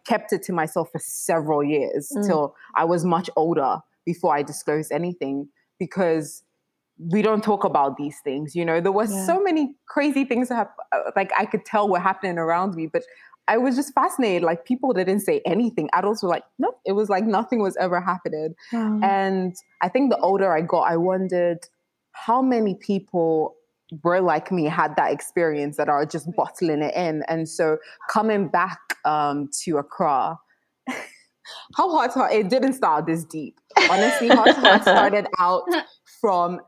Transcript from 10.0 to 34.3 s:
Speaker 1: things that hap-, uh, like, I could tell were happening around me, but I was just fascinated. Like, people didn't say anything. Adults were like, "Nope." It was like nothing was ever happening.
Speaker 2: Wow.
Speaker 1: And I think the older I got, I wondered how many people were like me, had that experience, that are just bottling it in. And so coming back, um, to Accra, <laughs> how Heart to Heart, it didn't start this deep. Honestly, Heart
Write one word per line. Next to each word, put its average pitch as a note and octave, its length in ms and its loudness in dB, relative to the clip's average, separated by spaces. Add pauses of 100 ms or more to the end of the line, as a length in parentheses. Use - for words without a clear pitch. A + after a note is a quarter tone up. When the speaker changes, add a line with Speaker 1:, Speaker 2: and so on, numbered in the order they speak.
Speaker 1:
things B3 240 0
that B3 60 -4
hap-, G#3 200 -4 (160)
uh, - 240 -2
like, F#3+ 220 0
I G3+ 80 2
could G#3 200 -4
tell G#3 240 0
were F3+ 100 2
happening F#3+ 380 -2
around E3+ 380 0
me, D#3+ 120 -6
but E3 160 -4 (460)
I G#3+ 80 4
was B3+ 180 2
just C#4+ 180 -4
fascinated. B3 500 0
Like, E3 220 -2
people B3+ 280 0
didn't F#3 280 0
say D#3 240 0
anything. F#3 480 0
Adults G3+ 300 0
were F#3 60 0
like, E3 140 -2 (160)
"Nope." G4+ 260 -2
It F#3+ 80 -2
was G#3 160 0
like G3 160 0
nothing A3 360 0
was F#3+ 160 -2
ever F3+ 240 0
happening. E3+ 540 -6 (180)
Speaker 2:
Wow. G#3+ 300 -2
Speaker 1:
And F#3+ 520 0 (260)
I F3 80 0
think C4 220 2
the - 80 2
older F#3+ 340 2
I D#3 80 2
got, E3+ 200 0 (100)
I E3+ 60 0
wondered F3 600 0 (520)
how B3 300 0
many A3+ 340 2
people E3+ 800 -2 (480)
were F3 160 2
like D#3+ 320 0
me, F3 140 0
had D#3 320 0
that D#3+ 160 2
experience, D3 640 -2
that D3 100 -2
are D3 180 2
just D3+ 300 -8
bottling D#3 460 -2
it D3 140 -2
in. D#3+ 340 -2
And D#3+ 180 -4
so D#3+ 300 0 (320)
coming G#3+ 400 0
back, F3+ 300 -2 (260)
um, D3 440 -2 (140)
to D#3 140 -2
Accra, C#3+ 600 -2 (260)
<laughs> - 1120 -16
how F#4 160 2
Heart B3+ 220 0
to C4+ 60 0
Heart, G#3+ 140 2
it G#3+ 160 2
didn't B3+ 240 2
start E3 320 0
this E3 180 -2
deep. - 360 -12 (300)
Honestly, G#3+ 400 2
Heart B3 260 8